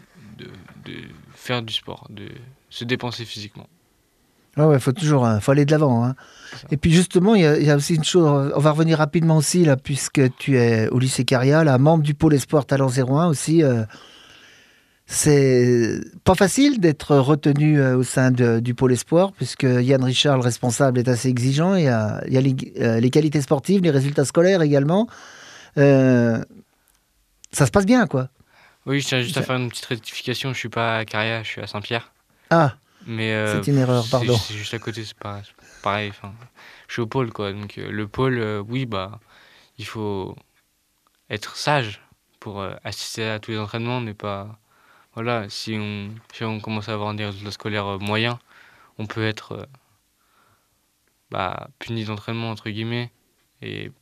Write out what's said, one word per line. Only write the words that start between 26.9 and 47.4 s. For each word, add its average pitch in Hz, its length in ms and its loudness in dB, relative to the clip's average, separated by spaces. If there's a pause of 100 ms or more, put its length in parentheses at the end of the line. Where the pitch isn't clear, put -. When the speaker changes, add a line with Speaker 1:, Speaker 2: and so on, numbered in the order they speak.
Speaker 2:
ça 147 140 2
se 120 60 0
passe 202 140 2
bien, 233 220 4
quoi. 131 220 -4 (560)
Speaker 1:
Oui, 139 160 -2
je 131 60 -6
tiens 127 140 0
juste 120 160 -4
à 131 40 -2
Speaker 2:
Ça - 60 -6
Speaker 1:
faire 127 100 -2
une 123 120 -4
petite - 160 -14
rectification. 127 680 -8
Je - 40 -10
suis 117 120 -10
pas 113 280 -2
à 110 80 -4
Caria, 110 380 -4
je 104 60 -12
suis 107 120 -12
à 104 60 -12
Saint-Pierre. 113 440 -8 (380)
Speaker 2:
Ah. 165 260 2 (300)
Speaker 1:
Mais, 110 280 -4
euh, 107 280 -2
Speaker 2:
C'est 143 100 -2
une 139 60 2
erreur, 123 260 2
Speaker 1:
c'est 117 80 -8
Speaker 2:
pardon. 120 260 2
Speaker 1:
c'est 107 160 -6
juste 104 200 -12
à 113 60 -6
côté, 110 260 -12
c'est - 120 -18
pas, 101 280 -12
c'est - 100 -20
pas - 80 -20 (180)
pareil. 104 280 -4
Enfin, 101 240 -16 (540)
je - 60 -16
suis 120 80 -4
au 113 60 -4
pôle, 120 240 -4
quoi. 101 220 -8
Donc, 104 240 -14
euh, 98 120 -12
le 104 180 -8
pôle, 127 300 -2
euh, 107 300 -6
oui, 131 180 -6
bah, 104 340 -10 (580)
il 104 80 -16
faut 101 500 -8 (920)
être - 260 -12
sage 127 460 -4 (380)
pour, 101 220 -12
euh, 95 100 -8 (120)
assister 110 460 -8
à 107 100 -6
tous 113 120 -12
les 107 80 -6
entraînements, 117 420 -6
ne 110 100 -8
pas, 104 480 -10 (540)
voilà, 113 360 -6
si - 300 -10
on, 104 300 -10 (240)
si - 100 -14
on 110 160 -6
commence 107 300 -8
à 110 40 -6
avoir 104 200 -6
des 104 120 -8
résultats 101 260 -10